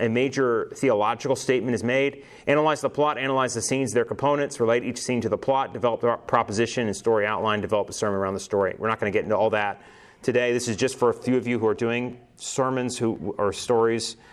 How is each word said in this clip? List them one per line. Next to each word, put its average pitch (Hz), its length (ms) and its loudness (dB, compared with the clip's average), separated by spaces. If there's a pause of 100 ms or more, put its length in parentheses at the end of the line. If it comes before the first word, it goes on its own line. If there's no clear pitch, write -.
a 117 80 2
major 123 680 0
theological 120 640 2
statement 123 380 0
is 98 80 -2
made. 135 420 0 (220)
Analyze 151 340 2
the 131 100 0
plot, 147 280 0
analyze 131 360 0
the 113 80 -4
scenes, 131 300 -2
their 117 120 4
components, 143 560 -2
relate 117 240 2
each 120 140 -6
scene 123 220 -2
to 113 80 -2
the 101 100 0
plot, 135 340 0
develop 113 280 0
the 117 160 2 (100)
proposition 113 600 0
and 98 100 -2
story 107 300 2
outline, 107 340 0
develop 98 280 0
a - 40 -12
sermon 101 260 -2
around 98 160 -2
the 98 60 -6
story. 98 380 0
We're 107 100 -2
not 110 120 0
gonna 104 100 -2
get 98 140 0
into 104 120 0
all 104 140 2
that 104 300 -2 (420)
today. 123 300 2
This 123 160 -2
is 107 80 -2
just 127 200 -2
for 120 140 4
a 113 40 2
few 127 220 -2
of 117 100 -2
you 120 120 -2
who 110 80 0
are 104 80 2
doing 120 440 -4 (180)
sermons 127 640 -2
who, 104 400 -4
or 101 140 2
stories, 113 640 0 (160)